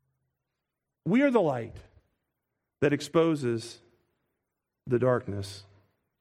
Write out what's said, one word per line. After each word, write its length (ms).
We 160
are 80
the 100
light 360
that 120
exposes 840
the 120
darkness. 680